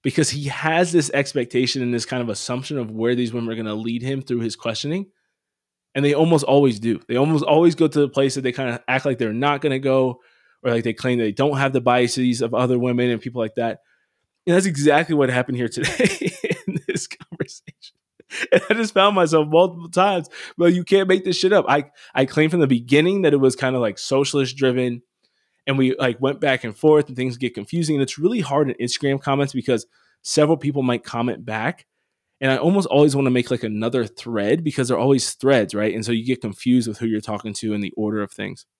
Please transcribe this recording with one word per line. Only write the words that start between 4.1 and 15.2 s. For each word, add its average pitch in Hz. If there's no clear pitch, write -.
through 123
his 113
questioning. 151
And 139
they 147
almost 160
always 135
do. 110
They 120
almost 147
always 160
go 160
to 147
the 143
place 135
that 139
they 127
kinda 123
act 131
like 135
they're 110
not 139
gonna 135
go, 131
or, 123
like, 117
they 117
claim 123
they 110
don't 139
have 135
the 131
biases 123
of 117
other 123
women 123
and 117
people 120
like 107
that. 117
And 175
that's 190
exactly 151
what 139